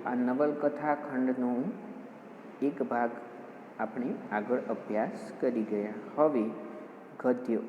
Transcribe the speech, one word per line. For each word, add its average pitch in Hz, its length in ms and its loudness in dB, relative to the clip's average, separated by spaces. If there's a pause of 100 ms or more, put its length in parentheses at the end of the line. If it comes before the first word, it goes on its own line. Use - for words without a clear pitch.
આ 123 100 0
નવલકથા 147 800 2
ખંડનો 127 680 2 (960)
એક 139 220 2
ભાગ 120 260 2 (680)
આપણે 120 260 -2 (260)
આગળ 104 260 2 (120)
અભ્યાસ 107 680 -2
કરી 120 240 2
ગયા. 107 300 0 (220)
હવે 147 280 6 (760)
ગદ્ય 120 500 4